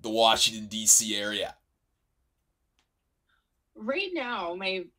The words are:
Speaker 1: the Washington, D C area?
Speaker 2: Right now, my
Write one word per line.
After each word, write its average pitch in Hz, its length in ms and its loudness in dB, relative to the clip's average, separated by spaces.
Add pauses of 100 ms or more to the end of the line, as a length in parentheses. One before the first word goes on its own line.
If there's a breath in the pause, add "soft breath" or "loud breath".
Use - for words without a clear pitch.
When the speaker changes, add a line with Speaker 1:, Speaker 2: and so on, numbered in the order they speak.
Speaker 1:
the 110 100 -8
Washington, 110 560 4
D 107 200 -8
C 107 280 4
area? 104 400 -4 (2250)
Speaker 2:
Right 294 360 -4
now, 233 420 -4
my 190 320 -4 (120)